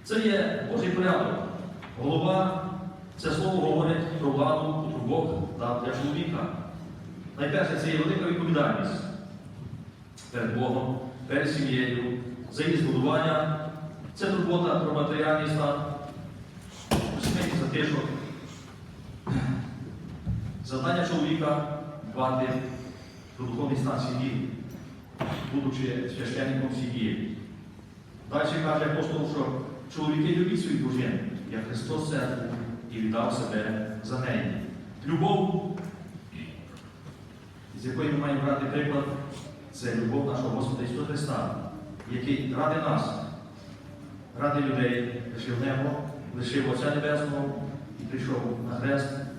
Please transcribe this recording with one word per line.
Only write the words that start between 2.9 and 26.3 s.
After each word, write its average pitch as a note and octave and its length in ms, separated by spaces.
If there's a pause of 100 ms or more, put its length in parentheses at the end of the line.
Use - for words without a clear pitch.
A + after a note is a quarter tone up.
це - 140
слово F#3 260
говорить D#3 600
про C#3 100
владу, D#3 640
яку A#2 140
Бог A#2 180 (340)
дав A#2+ 260
для B2+ 80
чоловіка. D3+ 520 (920)
Найперше, C#3+ 440
це D#3 80
є D#3 60
велика D#3+ 280
відповідальність - 760 (1300)
перед A#2 280
Богом, B2+ 400 (280)
перед D3 220
сім'єю, B2 680 (340)
за - 120
її E3 140
збудування. D#3 840 (560)
Це G3 160
турбота F3 480
про D3+ 140
матеріальний D3+ 560
стан, D3 340 (1040)
про - 320
сімейний - 380
затишок. D3+ 440 (2500)
Завдання E3 420
чоловіка — D3+ 680 (360)
дбати B2+ 360 (880)
про B2+ 80
духовний C3+ 320
стан C3 220
сім'ї, B2+ 500 (1040)
будучи B2+ 640
священником C3 580